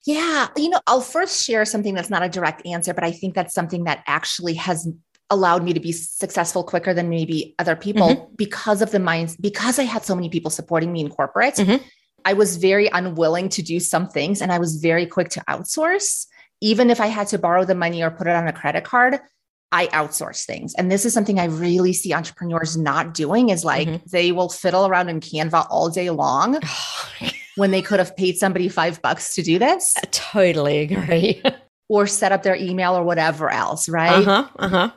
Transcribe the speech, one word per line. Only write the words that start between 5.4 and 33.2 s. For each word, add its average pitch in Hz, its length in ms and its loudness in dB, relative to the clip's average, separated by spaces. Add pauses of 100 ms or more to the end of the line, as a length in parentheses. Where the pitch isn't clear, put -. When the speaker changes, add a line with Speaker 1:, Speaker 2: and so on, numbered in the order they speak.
Speaker 1:
me 175 100 0
to 160 60 2
be 170 120 -6
successful 175 720 -4
quicker 180 300 -2
than 170 160 0
maybe 165 500 -2
other 170 160 0
people 202 340 2
Speaker 2:
Mm-hmm. - 260 0
Speaker 1:
because 208 460 -2
of 214 100 0
the 208 80 2
minds-, 165 380 -2
because 214 420 -2
I 269 40 2
had 233 200 -4
so 190 120 -2
many 175 140 -4
people 165 220 -4
supporting 165 400 -2
me 170 100 -2
in 147 80 -4
corporate. 214 460 0
Speaker 2:
Mm-hmm. 214 280 2 (420)
Speaker 1:
I 190 80 4
was 196 240 2
very 190 300 4
unwilling 175 640 0
to - 120 -4
do 165 180 -4
some 175 280 0
things, 165 340 -2
and 180 100 -2
I 175 80 2
was 165 180 -2
very 165 280 2
quick 170 240 -2
to - 180 -10
outsource. 320 760 -2 (340)
Even 220 300 4
if 240 100 4
I 214 80 2
had 214 220 -4
to 202 100 -2
borrow 175 260 2
the 190 100 2
money 170 280 -2
or 165 80 0
put 165 160 -6
it 170 80 2
on 170 120 0
a 143 60 -2
credit 151 300 -2
card, 254 360 2 (520)
I 175 160 2
outsource - 580 -4
things. - 320 -10
And 180 140 2
this 196 140 2
is 233 80 0
something 202 260 2
I 175 60 2
really 175 480 2
see 175 200 -4
entrepreneurs 165 640 -4
not 160 380 -2
doing 196 360 2
is, 170 140 0
like, 151 240 0
Speaker 2:
Mm-hmm. 165 240 -6
Speaker 1:
they 175 200 2
will 180 180 0
fiddle 185 380 2
around 180 220 2
in 160 100 -4
Canva 156 500 0
all 165 200 0
day 180 200 -2
long 147 500 0 (500)
Speaker 2:
<sighs> - 460 -12
Speaker 1:
when 196 160 2
they 190 100 2
could 196 180 0
have 180 180 0
paid 185 200 0
somebody 180 320 0
five 165 320 -2
bucks - 340 -2
to 185 60 -2
do 160 160 2
this. 311 400 2
Speaker 2:
I - 40 -4 (100)
totally 151 680 2
agree. 170 680 0
<laughs> - 420 -8
Speaker 1:
Or 202 180 4
set 202 240 0
up 196 120 0
their 190 120 2
email 185 400 0
or 175 80 2
whatever 160 460 0